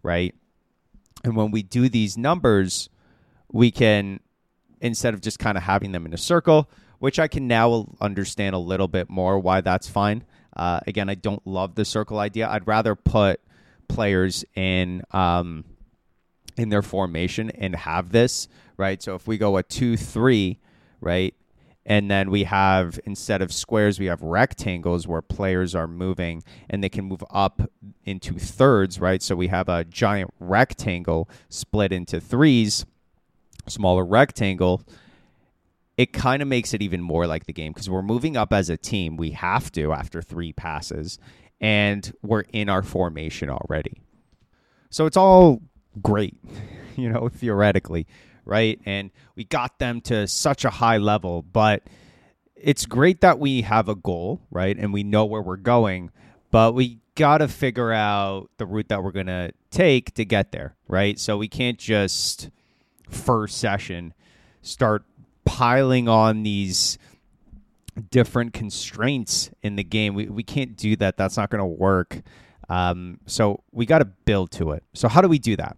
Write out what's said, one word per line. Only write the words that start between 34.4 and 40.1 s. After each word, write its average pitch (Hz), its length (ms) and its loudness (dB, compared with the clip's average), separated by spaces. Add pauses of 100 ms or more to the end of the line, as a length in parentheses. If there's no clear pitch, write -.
It - 160 0
kinda 139 320 0
makes 127 280 -2
it 104 80 -4
even 92 200 -4
more 85 240 -2
like 82 200 -6
the 80 80 -14
game 78 200 -10
'cause - 160 -12
we're 92 120 -2
moving 123 360 -2
up 107 160 0
as 95 160 0
a 82 80 -4
team. 82 400 -6
We 80 140 -4
have 90 420 -4
to 76 180 -2
after 78 300 -8